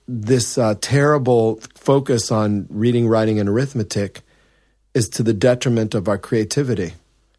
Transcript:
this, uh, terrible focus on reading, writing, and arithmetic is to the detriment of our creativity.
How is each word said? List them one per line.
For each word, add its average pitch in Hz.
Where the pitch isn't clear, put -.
this, 120
uh, 110
terrible 127
focus 135
on 104
reading, 117
writing, 110
and 101
arithmetic 104
is 117
to -
the 113
detriment 117
of 98
our 101
creativity. 110